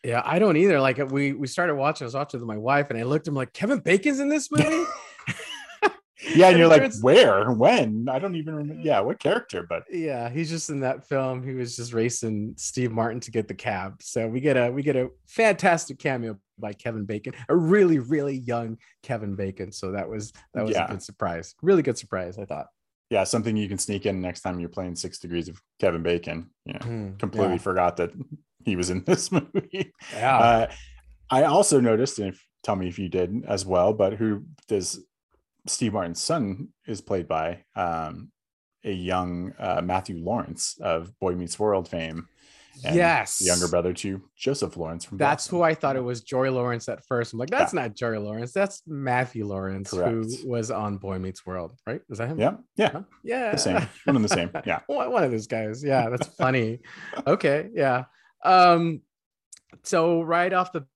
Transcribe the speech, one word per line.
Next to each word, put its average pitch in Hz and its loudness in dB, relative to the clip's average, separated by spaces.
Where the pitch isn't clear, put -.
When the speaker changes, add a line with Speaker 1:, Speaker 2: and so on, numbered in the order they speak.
Speaker 1:
Yeah, 120 0
I 160 0
don't 190 4
either. 170 6
Like, 131 2
we, 139 0
we 135 -4
started 165 0
watching, 143 -2
I - -8
was 117 -10
watching 135 -6
with 117 -8
my 110 -6
wife, 139 2
and 117 -4
I 113 -4
looked 151 -2
at - -4
him 143 -2
like, 131 -4
"Kevin 226 -2
Bacon's 202 0
in 277 -2
this 294 -2
movie?" 311 2
<laughs> - -10
Speaker 2:
Yeah, 185 8
and 185 12
Speaker 1:
And 170 8
Speaker 2:
you're 165 10
like, 151 12
Speaker 1:
turns 110 -2
Speaker 2:
"Where? 127 8
When? 120 4
I 131 -2
don't 185 -4
even 156 -6
remember." 151 -8
Yeah, 143 2
what 135 -2
character? 165 -2
But 170 -4
Speaker 1:
Yeah, 143 -4
he's 151 -4
just 160 -6
in 143 -4
that 131 -4
film. 131 -2
He 135 -8
was 123 -6
just 120 -10
racing 113 -2
Steve 123 -4
Martin 113 -2
to 117 -14
get 110 -2
the 98 -8
cab. 98 -6
So 113 -4
we 123 -4
get 139 2
a, 120 2
we 135 -6
get 147 0
a 127 0
fantastic 185 2
cameo 117 -4
by 104 -8
Kevin 113 -6
Bacon, 107 -8
a 151 4
really, 175 6
really 139 -2
young 117 -4
Kevin 107 -4
Bacon. 98 -6
So 95 -8
that 98 -4
was, 107 -10
that 101 -2
was 110 0
Speaker 2:
Yeah. 85 0
Speaker 1:
a - -8
good 95 -8
surprise. 85 -8
Really 175 4
good 131 0
surprise, 92 -8
I 104 -10
thought. 73 -10
Speaker 2:
Yeah, 98 4
something 110 0
you 104 -2
can 98 -6
sneak 101 -4
in 95 0
next 90 -8
time 90 -4
you're 85 -6
playing 90 -8
Six - -10
Degrees 87 -6
of 87 -18
Kevin 82 2
Bacon. 85 -2
You - -10
know, - -10
Speaker 1:
Hmm, 110 -8
Speaker 2:
completely 95 0
Speaker 1:
yeah. 85 -2
Speaker 2:
forgot 90 0
that 85 -2
he 101 0
was 90 -2
in 92 -2
<laughs> - -4
this 175 0
movie. - -4
Speaker 1:
Yeah. 127 2
Speaker 2:
Uh, 117 6
I 131 4
also 151 4
noticed, 117 2
and 101 -2
if, - -12
tell 104 -2
me 92 -4
if 90 -6
you 92 -4
did 92 -2
as 95 -2
well, 92 4
but 104 2
who 104 -2
does 95 -4
Steve 110 -2
Martin's 87 -4
son 120 -4
is 101 -8
played 90 -4
by, 80 -4
um, 82 -6
a - -8
young, 90 -4
uh, 90 -2
Matthew 90 -4
Lawrence 95 -6
of 85 -4
Boy 92 -2
Meets 87 -8
World 101 0
fame, 82 -8
and 175 0
Speaker 1:
Yes. 165 2
Speaker 2:
the 95 -2
younger 87 2
brother 87 0
to 95 -8
Joseph 127 -4
Lawrence 82 -8
from 101 -12
Speaker 1:
That's 147 2
Speaker 2:
Boston. 175 -4
Speaker 1:
who 175 4
I 160 4
thought 135 -2
it 131 -2
was, 120 -6
Joy 131 0
Lawrence, 123 -2
at - -8
first. 120 -2
I'm 113 -8
like, 135 -6
"That's 262 0
Speaker 2:
Yeah. 147 -2
Speaker 1:
not 110 -6
Joy 113 -4
Lawrence. 110 -8
That's 196 -2
Matthew 127 -2
Lawrence, 95 -6
who 92 -4
Speaker 2:
Correct. 113 -2
Speaker 1:
was 117 -4
on 104 -4
Boy 95 -6
Meets 92 -8
World," 90 -10
right? 127 -8
Is 101 -10
that 117 -4
him? 160 -6
Speaker 2:
Yeah. 151 2
Yeah. 208 4
Speaker 1:
Huh? 175 -10
Yeah. 233 -4
Speaker 2:
The - -2
same. - 0
One 143 4
and 110 4
the 101 0
same. 95 0
Speaker 1:
<laughs> - -6
Speaker 2:
Yeah. 82 -2
Speaker 1:
One, 277 -2
one 208 4
of 131 2
those 110 -4
guys. 110 -4
Yeah, 131 2
that's 123 -4
Speaker 2:
<laughs> - -20
Speaker 1:
funny. 123 0
Okay. 156 2
Yeah. 131 2
Um, 170 6
so 170 2
right 170 2
off 180 0
the 147 -8